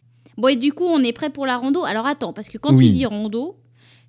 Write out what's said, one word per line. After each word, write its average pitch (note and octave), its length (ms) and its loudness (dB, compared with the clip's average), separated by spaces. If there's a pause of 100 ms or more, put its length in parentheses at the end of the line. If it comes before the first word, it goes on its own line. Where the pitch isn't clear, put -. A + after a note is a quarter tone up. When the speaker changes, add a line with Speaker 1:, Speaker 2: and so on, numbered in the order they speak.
(380)
Speaker 1:
Bon, A3 120 0
et C#4 60 2
du C#4 180 0
coup, E4+ 120 -6
on E4 180 2
est A#3+ 100 0
prêt D4+ 160 -8
pour C#4 160 -8
la B3+ 120 -2
rando. C#4+ 260 -2
Alors A3 220 -4
attends, C4+ 280 -6
parce G#3+ 160 -14
que - 80 -14
quand - 180 2
Speaker 2:
Oui. C3 120 8
Speaker 1:
tu A2 60 6
dis B3+ 120 0
rando, G#3+ 500 -6 (540)